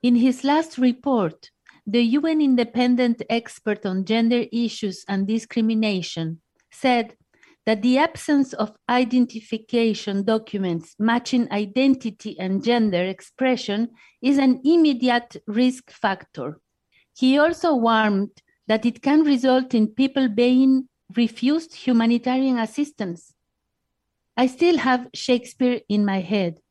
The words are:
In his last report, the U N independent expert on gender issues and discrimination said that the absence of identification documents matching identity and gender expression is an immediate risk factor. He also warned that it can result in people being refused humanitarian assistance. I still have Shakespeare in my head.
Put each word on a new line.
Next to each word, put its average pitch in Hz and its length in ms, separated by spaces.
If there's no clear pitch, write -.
In 240 100
his 254 300
last 302 340
report, 247 720
the 226 160
U 277 240
N 311 160
independent 247 880
expert 220 560
on 190 180
gender 226 480
issues 220 560
and 196 180
discrimination 214 1120
said 240 460
that 220 160
the 254 160
absence 294 560
of 214 240
identification 226 1300
documents 196 760
matching 240 520
identity 220 880
and 190 240
gender 214 420
expression 220 840
is 269 160
an 262 280
immediate 254 720
risk 254 440
factor. 156 720
He 262 240
also 330 360
warned 220 680
that 214 180
it 240 160
can 302 220
result 262 500
in 220 160
people 269 400
being 254 600
refused 247 580
humanitarian 247 840
assistance. 220 760
I 262 100
still 330 320
have 247 360
Shakespeare 247 720
in 208 160
my 190 160
head. 180 400